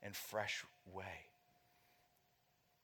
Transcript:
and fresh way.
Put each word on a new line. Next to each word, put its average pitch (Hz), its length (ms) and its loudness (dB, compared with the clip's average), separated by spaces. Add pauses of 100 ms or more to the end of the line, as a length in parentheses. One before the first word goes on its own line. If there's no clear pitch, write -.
and 104 140 -2
fresh - 500 2 (200)
way. 95 420 -6 (1600)